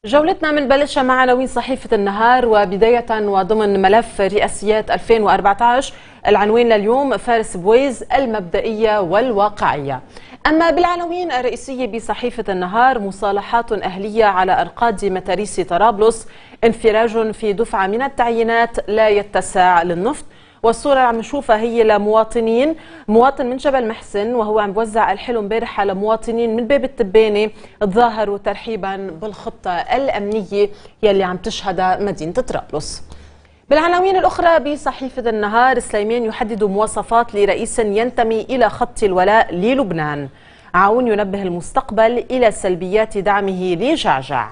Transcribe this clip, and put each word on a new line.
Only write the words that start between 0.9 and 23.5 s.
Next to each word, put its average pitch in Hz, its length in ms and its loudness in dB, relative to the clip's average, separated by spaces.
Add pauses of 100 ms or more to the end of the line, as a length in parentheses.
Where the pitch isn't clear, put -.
مع 254 100 2
عناوين 254 340 2
صحيفة 247 480 -4
النهار، 226 500 2
وبداية 220 680 2
وضمن 202 680 0
ملف 208 400 2
رئاسيات 208 720 0
ألفين 220 320 2
وأربعتاش، 202 720 2 (340)
العنوان 214 420 4
لليوم: 226 480 2
فارس 226 400 -2
بويز، 233 460 2 (120)
المبدئية 214 840 0
والواقعية. 190 1000 -2 (460)
أما 320 220 4
بالعناوين 349 640 -2
الرئيسية 247 560 -4
بصحيفة 220 640 -6
النهار: 214 500 0
مصالحات 202 720 -2
أهلية 208 540 -2
على 185 360 2
أرقاد 202 440 -2
متاريس 190 540 -4
طرابلس، 202 680 2 (360)
انفراج 220 680 2
في 208 220 -4
دفعة 196 340 -2
من 214 140 -2
التعيينات 233 880 0
لا 214 200 4
يتسع 185 720 2
للنفط. 180 420 -4 (380)
والصورة 233 300 2
اللي 262 140 4
عم 233 100 0
نشوفها 240 400 -2
هي 233 260 0
لمواطنين، 220 920 2 (320)
مواطن 254 380 4
من 247 120 -4